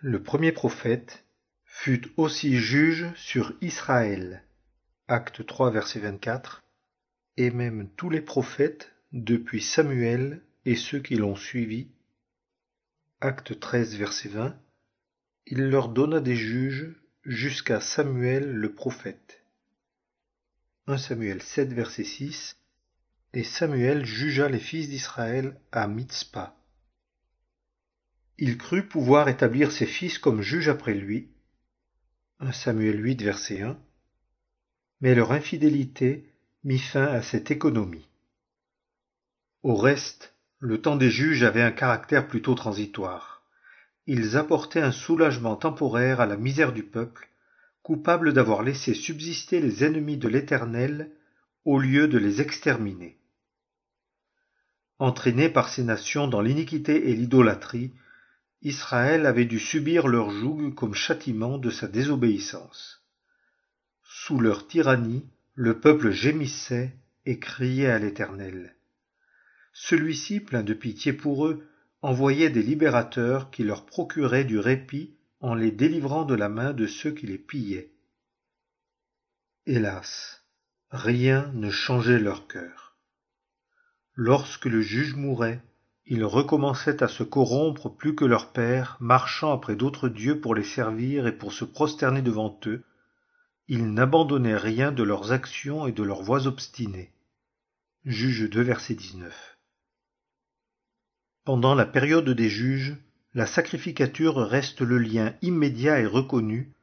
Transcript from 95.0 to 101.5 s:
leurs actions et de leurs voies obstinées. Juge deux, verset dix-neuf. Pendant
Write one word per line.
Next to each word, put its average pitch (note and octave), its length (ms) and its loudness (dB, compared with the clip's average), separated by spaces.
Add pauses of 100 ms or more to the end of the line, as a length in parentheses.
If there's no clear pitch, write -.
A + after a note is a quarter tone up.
leurs G2+ 260 -2
actions C#3 560 -4
et B2 60 -2
de G#2+ 100 -4
leurs G2 220 -4
voies C3 240 2
obstinées. G#2 640 -8 (920)
Juge A2+ 460 -2
deux, A2 120 2
verset A#2+ 340 -2
dix-neuf. - 600 -18 (1900)
Pendant C3 320 4